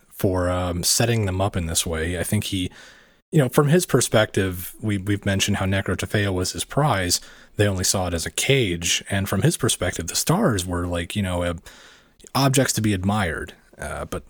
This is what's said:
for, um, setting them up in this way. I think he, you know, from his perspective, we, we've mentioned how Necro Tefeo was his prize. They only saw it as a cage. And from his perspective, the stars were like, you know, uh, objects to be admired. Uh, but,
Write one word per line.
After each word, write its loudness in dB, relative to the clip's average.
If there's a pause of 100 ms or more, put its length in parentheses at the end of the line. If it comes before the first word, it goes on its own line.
for, 0
um, -2
setting 2
them 0
up 0
in -2
this -2
way. -2
I -4
think 0
he, -4 (600)
you 4
know, 4
from 4
his 4
perspective, 0
we, -2
we've -2
mentioned 0
how -2
Necro 0
Tefeo 0
was -2
his -8
prize. 0 (380)
They 4
only 0
saw 0
it -2
as -4
a -8
cage. 0
And -2
from 0
his 2
perspective, -2
the -6
stars 0
were -4
like, -4
you 0
know, -2
uh, -2 (760)
objects 2
to -2
be 2
admired. -2 (240)
Uh, -8
but, -8